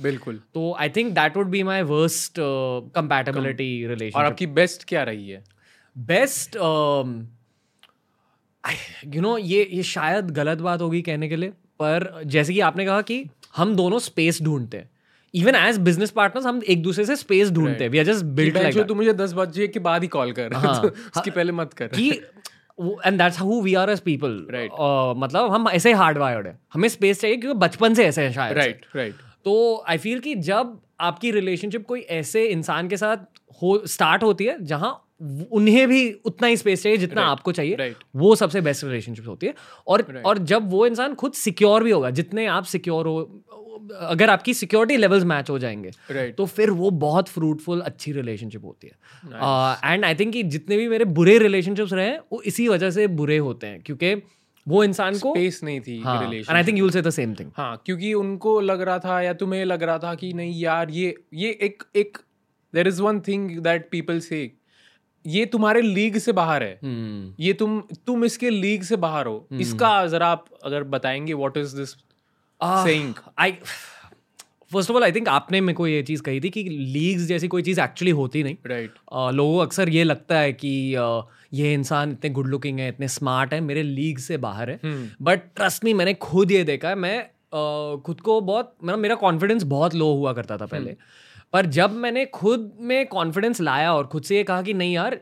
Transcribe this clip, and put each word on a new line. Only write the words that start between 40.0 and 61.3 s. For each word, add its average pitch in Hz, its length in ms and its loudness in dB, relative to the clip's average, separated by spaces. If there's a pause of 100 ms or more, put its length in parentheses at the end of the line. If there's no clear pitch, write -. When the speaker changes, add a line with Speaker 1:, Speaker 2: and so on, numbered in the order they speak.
Speaker 1:
Right। 131 160 -6
Speaker 2:
और 208 120 4
जब 190 320 0
वो 196 160 4
इंसान 240 280 -2
खुद 262 180 -6
secure 208 520 4
भी 233 60 2
होगा, 139 200 2
जितने 190 360 -4
आप 185 180 -2
secure 165 420 -4
हो, 160 380 -6 (540)
अगर 175 320 4
आपकी 240 240 2
security 220 420 2
levels 196 280 6
match 151 260 0
हो 139 80 -2
जाएंगे, 104 320 -6 (200)
Speaker 1:
Right। 127 260 -6
Speaker 2:
तो 196 100 -2
फिर 214 240 2
वो 185 200 2
बहुत 160 380 0
fruitful, 160 520 -4
अच्छी 151 320 -10
relationship 113 520 -8
होती 78 220 -20
है। 71 60 -20 (320)
Speaker 1:
नाइस। 131 560 0
Speaker 2:
अ, 156 160 2
and 180 180 2
I 143 40 -6
think 214 140 0
कि 233 100 -4
जितने 170 340 -4
भी 233 120 0
मेरे 226 160 2
बुरे 180 340 6
relationships 196 540 2
रहे 190 140 0
हैं, 294 140 -4 (120)
वो 233 100 -8
इसी 233 260 0
वजह 185 220 2
से 208 160 2
बुरे 151 320 0
होते 120 280 -4
हैं, 101 160 -12
क्योंकि 175 400 -2 (460)
वो 202 160 4
इंसान 196 340 0
को 269 180 0
Speaker 1:
Space 180 280 -2
नहीं 143 160 -6
थी 117 200 -12
Speaker 2:
हाँ, 123 180 -2
and 110 100 -4
I - 20 -6
Speaker 1:
रिलेशनशिप 160 360 0
Speaker 2:
think 202 120 0
you'll 190 160 2
Speaker 1:
में। 180 80 2
Speaker 2:
say 160 100 0
the 143 120 -2
same 110 160 -6
thing। 73 160 -14
Speaker 1:
हाँ, 120 300 -8
क्योंकि 185 280 -4
उनको 202 460 0
लग 190 200 0
रहा 185 180 0
था 180 240 -2
या 180 100 0
तुम्हें 190 320 -4
लग 175 180 -2
रहा 165 160 0
था 170 160 -6
कि 180 180 -10
नहीं 170 280 -6
यार, 165 300 0
ये, 175 240 -4 (200)